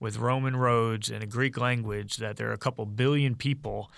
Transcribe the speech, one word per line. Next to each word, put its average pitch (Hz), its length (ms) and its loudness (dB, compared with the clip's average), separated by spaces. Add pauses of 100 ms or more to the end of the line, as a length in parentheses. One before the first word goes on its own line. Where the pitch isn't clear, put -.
with 110 160 -4
Roman 127 400 0
roads 117 540 2
and 107 120 -6
a 110 40 -6
Greek 120 340 -2
language, 107 560 -2
that 107 220 -4
there 110 120 -2
are 110 40 -2
a 104 40 -6
couple 120 280 -2
billion 127 500 2
people, 117 600 -4